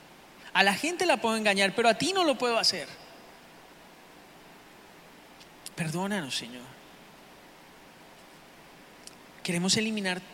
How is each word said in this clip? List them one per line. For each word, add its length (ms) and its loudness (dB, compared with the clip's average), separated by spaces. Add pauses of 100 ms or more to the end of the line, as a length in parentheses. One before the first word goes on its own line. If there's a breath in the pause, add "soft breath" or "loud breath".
(540 loud breath)
A 80 6
la 120 6
gente 300 -2
la 140 4
puedo 180 0
engañar, 380 2
pero 160 4
a 40 4
ti 200 -2
no 100 2
lo 140 2
puedo 200 0
hacer. 300 -2 (2750)
Perdónanos, 600 -2
Señor". 400 -8 (2750)
Queremos 340 0
eliminar 440 -2 (140)